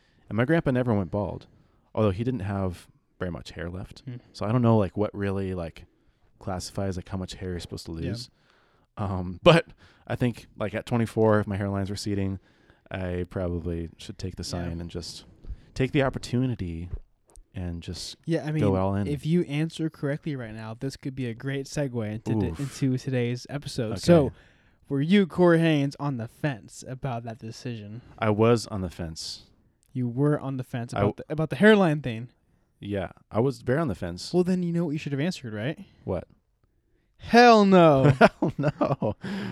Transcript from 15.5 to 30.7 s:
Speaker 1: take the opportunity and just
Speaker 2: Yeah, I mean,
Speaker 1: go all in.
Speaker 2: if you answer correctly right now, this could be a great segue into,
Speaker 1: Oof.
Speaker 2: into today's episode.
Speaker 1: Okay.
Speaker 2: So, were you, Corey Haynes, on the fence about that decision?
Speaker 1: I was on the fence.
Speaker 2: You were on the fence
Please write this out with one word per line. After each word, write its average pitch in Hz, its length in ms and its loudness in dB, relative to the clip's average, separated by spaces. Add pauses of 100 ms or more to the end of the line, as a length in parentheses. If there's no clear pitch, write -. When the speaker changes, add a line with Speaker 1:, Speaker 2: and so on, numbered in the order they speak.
Speaker 1:
take 131 180 -2
the 143 100 2
opportunity 104 880 -4 (640)
and 85 280 -8
just - 420 -12
Speaker 2:
Yeah, 160 220 -2
I 151 60 -6
mean, 156 100 -2
Speaker 1:
go 98 140 2
all 95 180 0
in. 98 140 -2
Speaker 2:
if 143 180 -6
you 170 160 2
answer 160 480 -4
correctly 147 460 -6
right 113 180 -12
now, 110 240 -10
this 135 180 -8
could 135 200 -10
be 127 100 -4
a 117 80 -6
great 135 320 -6
segue 120 400 -4 (200)
into, 110 240 2
Speaker 1:
Oof. 80 100 -8
Speaker 2:
into 131 380 -2
today's 123 520 -4
episode. 131 420 -6
Speaker 1:
Okay. 98 80 -6
Speaker 2:
So, 156 320 6 (560)
were 139 120 -2
you, 185 260 4
Corey 170 320 6
Haynes, 147 400 2
on 143 200 -4
the 113 100 -8
fence - 580 -6
about 123 380 -8
that 117 140 -12
decision? 117 640 -12 (160)
Speaker 1:
I 110 120 2
was 110 380 4
on 101 120 -6
the 92 100 -4
fence. - 540 -10 (480)
Speaker 2:
You 123 160 -2
were 143 300 2
on 135 180 -8
the 127 80 -8
fence 117 300 -8